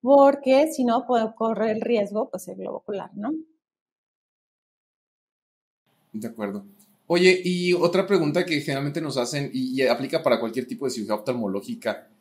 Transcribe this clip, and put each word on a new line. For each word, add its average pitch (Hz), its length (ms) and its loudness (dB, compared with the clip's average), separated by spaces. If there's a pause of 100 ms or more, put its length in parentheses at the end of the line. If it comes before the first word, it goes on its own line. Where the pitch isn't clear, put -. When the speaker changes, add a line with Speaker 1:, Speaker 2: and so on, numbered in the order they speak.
Speaker 1:
porque 277 680 6
si 262 120 -2
no 240 220 0
puede 226 300 0
correr 220 400 -2
el 226 60 -6
riesgo, 214 480 -2
pues, - 180 -12
el 190 80 -12
globo 190 220 -10
ocular, - 380 -10
¿no? 214 160 -6 (2750)
Speaker 2:
De 110 140 -10
acuerdo. 104 360 -8 (440)
Oye, 180 360 4
y 180 300 2
otra 175 340 2
pregunta 170 380 2
que 151 160 -2
generalmente 143 400 -4
nos 135 160 -4
hacen, 139 360 -4
y, 131 260 -4
y 127 80 4
aplica 131 360 0
para 123 160 4
cualquier 117 280 -4
tipo 135 180 -8
de 123 60 -2
cirugía 107 240 -2
oftalmológica 110 920 -4 (140)